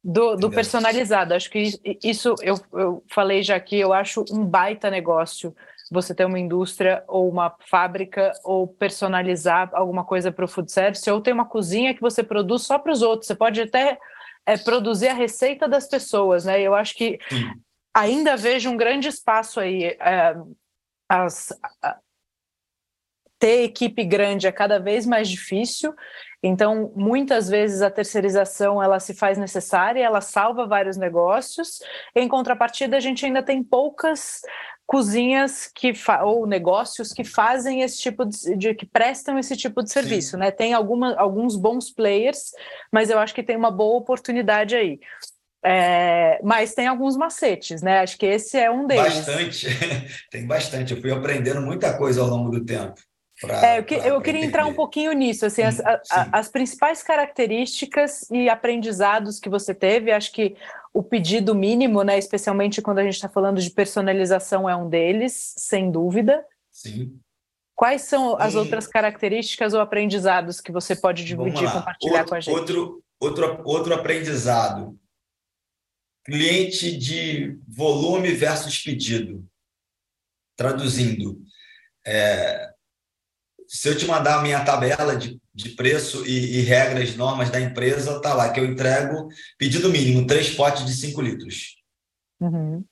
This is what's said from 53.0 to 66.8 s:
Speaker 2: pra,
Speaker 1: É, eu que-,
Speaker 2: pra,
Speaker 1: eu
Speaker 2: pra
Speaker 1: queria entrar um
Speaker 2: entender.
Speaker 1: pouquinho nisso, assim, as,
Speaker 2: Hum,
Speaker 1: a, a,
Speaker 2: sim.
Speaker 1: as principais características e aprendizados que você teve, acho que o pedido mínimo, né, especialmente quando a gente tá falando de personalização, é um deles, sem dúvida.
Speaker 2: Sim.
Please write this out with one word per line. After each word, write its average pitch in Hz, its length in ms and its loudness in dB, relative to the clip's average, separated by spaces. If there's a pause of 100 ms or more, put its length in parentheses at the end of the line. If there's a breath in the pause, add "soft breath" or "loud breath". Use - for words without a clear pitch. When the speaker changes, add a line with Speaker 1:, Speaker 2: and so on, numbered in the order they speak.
Speaker 2:
pra, - 180 2
Speaker 1:
É, 233 140 4
eu 220 40 -6
que-, 262 140 -4
Speaker 2:
pra, - 100 0
Speaker 1:
eu 277 80 4
Speaker 2:
pra - 80 -2
Speaker 1:
queria 311 220 -2
entrar 311 180 0
um 302 40 0
Speaker 2:
entender. 285 80 -4
Speaker 1:
pouquinho 302 380 -2
nisso, 240 320 0
assim, 208 160 0
as, 220 180 2
Speaker 2:
Hum, - 60 -6
Speaker 1:
a, 226 80 4
a, - 300 0
Speaker 2:
sim. - 80 -4
Speaker 1:
as 214 180 0
principais 285 540 0
características 285 1300 0
e 247 180 2
aprendizados 214 920 0
que 202 100 -10
você 202 240 -2
teve, 220 380 2
acho 208 200 0
que 202 240 -2 (380 loud breath)
o 196 100 0
pedido 202 500 0
mínimo, 208 500 4
né, 196 140 4
especialmente 202 640 0
quando 202 180 0
a 196 40 2
gente 196 160 -2
tá 196 100 -8
falando 196 320 0
de 175 80 -4
personalização, 190 1000 0
é 175 60 0
um 175 140 -6
deles, 185 680 0
sem 190 340 0
dúvida. 214 540 2 (260)
Speaker 2:
Sim. 120 480 -12 (560)